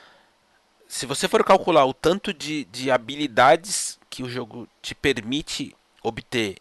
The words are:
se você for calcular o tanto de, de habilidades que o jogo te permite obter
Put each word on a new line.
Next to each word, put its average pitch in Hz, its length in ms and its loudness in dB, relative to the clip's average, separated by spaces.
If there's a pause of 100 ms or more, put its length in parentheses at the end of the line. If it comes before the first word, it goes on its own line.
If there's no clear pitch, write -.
(880)
se - 200 -8
você 139 220 -4
for 220 160 2
calcular 185 400 6
o 131 100 0
tanto 190 380 0
de, 147 340 -6
de 127 240 -6
habilidades 135 1080 2 (100)
que - 140 -12
o 127 60 -6
jogo 120 400 -10 (120)
te - 140 -10
permite 127 840 -4 (260)
obter 113 580 -4